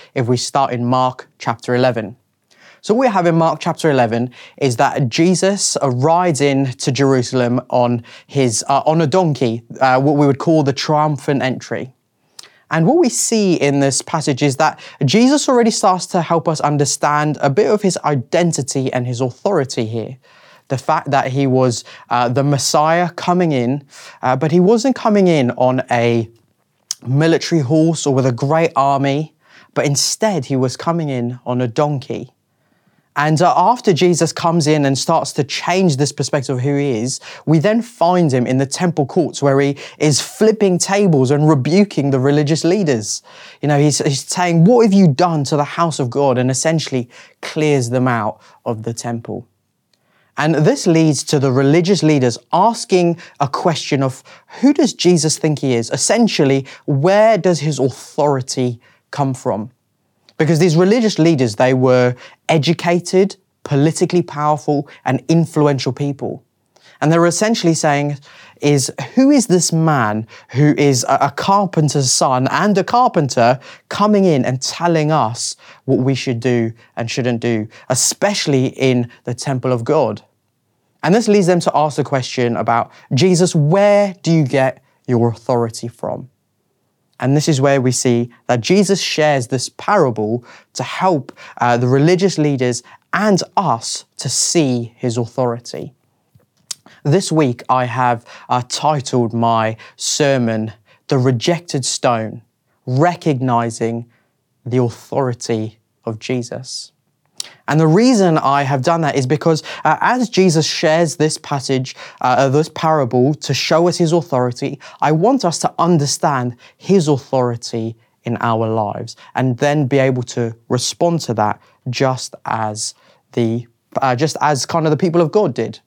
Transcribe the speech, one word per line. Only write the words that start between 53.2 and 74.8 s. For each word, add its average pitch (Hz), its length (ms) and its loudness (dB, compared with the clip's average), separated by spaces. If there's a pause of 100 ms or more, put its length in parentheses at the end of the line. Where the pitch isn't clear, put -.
a 143 80 0
question 147 540 -2
of, 131 200 -4 (380)
"Who 285 140 4
does 285 180 0
Jesus 160 460 2
think 151 220 -2
he 131 140 0
is?" 117 140 -2
Essentially, 143 800 0 (180)
where 196 540 2
does 170 220 0
his 143 180 -4
authority 127 1000 -2 (320)
come 135 220 -2
from? 110 380 -6 (680)
Because 156 200 2
these 160 180 4
religious 202 420 2
leaders, 139 380 2
they 131 160 2
were 127 420 2 (360)
educated, 175 840 0 (260)
politically 160 580 0
powerful, 147 640 -2 (160)
and 131 280 -2
influential 147 640 0
people. 143 500 -8 (560)
And 147 100 2
they 165 80 4
were 170 80 4
essentially 180 460 0
saying 147 460 0 (420)
is, 147 320 0 (220)
"Who 269 160 4
is 285 160 4
this 180 260 0
man 127 540 0 (240)
who 147 260 2
is 139 280 2
a, 135 180 0
a 139 80 2
carpenter's 165 840 0
son 131 360 0
and 190 280 0
a 190 80 2
carpenter 143 720 2 (300)
coming 202 380 2
in 143 180 2
and 127 160 -4
telling 165 500 -2